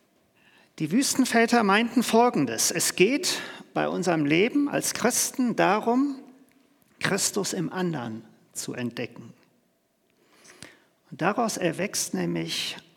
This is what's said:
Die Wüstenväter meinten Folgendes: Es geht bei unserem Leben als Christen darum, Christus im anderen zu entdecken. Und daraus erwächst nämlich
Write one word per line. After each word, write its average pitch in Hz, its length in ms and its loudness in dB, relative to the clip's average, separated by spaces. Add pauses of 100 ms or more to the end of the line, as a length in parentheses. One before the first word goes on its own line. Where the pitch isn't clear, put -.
(800)
Die 151 120 -4
Wüstenväter 233 720 4
meinten 220 380 4
Folgendes: 214 720 2
Es - 240 -2
geht 240 440 2 (360)
bei 151 120 0
unserem 165 380 0
Leben 233 440 2
als - 260 -4
Christen - 600 0
darum, 233 600 2 (840)
Christus - 540 -2
im 170 180 -4
anderen 131 520 -6 (300)
zu - 200 -10
entdecken. 120 580 -10 (1800)
Und 139 100 -10
daraus 208 360 0
erwächst 175 580 -4
nämlich 170 640 -4 (200)